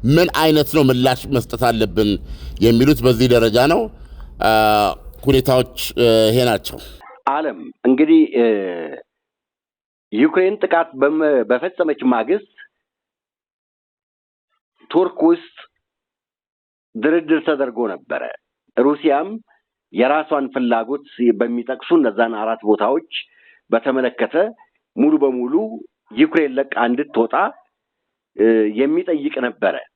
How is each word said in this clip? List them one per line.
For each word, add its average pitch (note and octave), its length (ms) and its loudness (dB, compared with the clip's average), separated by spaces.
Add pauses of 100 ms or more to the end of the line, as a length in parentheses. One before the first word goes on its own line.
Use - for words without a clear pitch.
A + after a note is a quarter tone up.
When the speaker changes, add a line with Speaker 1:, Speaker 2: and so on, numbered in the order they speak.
Speaker 1:
ምን D#3+ 300 4
አይነት D#3 360 2
ነው D#3 120 2
ምላሽ B2+ 440 2
መስጠት A#2+ 360 -4
አለብን G#2+ 460 0 (500)
የሚሉት A#2 420 4
በዚህ B2 280 2
ደረጃ A#2 360 4
ነው። E3 140 2 (600)
እ፣ A2 120 2 (720)
ሁኔታዎች፣ C3 540 0 (180)
እ፣ A#2+ 140 2 (160)
ይሄ A2 200 2
ናቸው። A2+ 340 -4 (500)
Speaker 2:
አለም C3+ 320 -4 (240)
እንግዲህ፣ D3+ 360 4 (140)
እ፣ B2 100 2 (1700)
ዩክሬን E3+ 460 2
ጥቃት E3+ 360 0
በመ-፣ D3 260 0 (240)
በፈጸመች C#3+ 600 -4
ማግስት B2+ 460 -2 (2500)
ቱርክ F3 320 -2
ውስጥ E3+ 340 0 (1400)
ድርድር D#3 480 0
ተደርጎ C3 440 -4
ነበረ። - 360 -8 (540)
ሩሲያም D3 520 0 (640)
የራሷን D3+ 560 0
ፍላጎት A#2+ 560 -4 (300)
በሚጠቅሱ A#2+ 580 -6
እነዛን A#2 420 2
አራት A2 280 -4
ቦታዎች G#2+ 460 0 (640)
በተመለከተ B2 640 -2 (600)
ሙሉ D3+ 240 2
በሙሉ B2+ 340 -2 (580)
ዩክሬን C#3+ 420 0
ለቃ C3+ 200 -4 (100)
እንድትወጣ፣ B2 520 -2 (1000)
እ፣ G#2+ 100 4 (280)
የሚጠይቅ D3+ 640 -2
ነበረ። A#2 360 -4 (200)